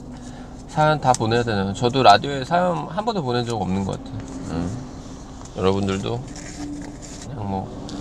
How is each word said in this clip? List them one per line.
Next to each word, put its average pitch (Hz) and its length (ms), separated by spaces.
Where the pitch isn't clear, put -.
사연 151 340
다 131 120
보내야 117 300
되나요? 98 300
저도 123 300
라디오에 131 420
사연 175 440
한 208 160
번도 196 180
보낸 123 220
적 117 160
없는 95 240
것 95 120
같아요. - 200
음, 85 260
여러분들도 98 600
그냥 104 200
뭐 95 360